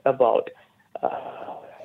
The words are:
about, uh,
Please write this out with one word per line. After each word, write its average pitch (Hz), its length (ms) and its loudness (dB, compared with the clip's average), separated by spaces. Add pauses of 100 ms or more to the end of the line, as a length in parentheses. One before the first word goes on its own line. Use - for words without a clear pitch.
about, 127 440 4 (520)
uh, - 540 -6 (300)